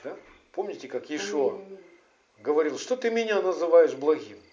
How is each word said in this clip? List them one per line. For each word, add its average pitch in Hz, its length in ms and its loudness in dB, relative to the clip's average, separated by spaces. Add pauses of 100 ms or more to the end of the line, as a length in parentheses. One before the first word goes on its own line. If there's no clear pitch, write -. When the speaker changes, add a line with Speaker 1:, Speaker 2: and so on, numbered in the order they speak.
Speaker 1:
да? 151 120 -10 (360)
Помните, 185 360 -8
как 127 220 -8
Иешуа 151 460 -2
Speaker 2:
Аминь, - 100 -16
аминь. - 180 -18 (540)
Speaker 1:
говорил: 147 400 0
"Что - 180 -4
ты 247 140 -2
меня 220 320 0
называешь 165 540 4
благим?" 143 440 -2 (140)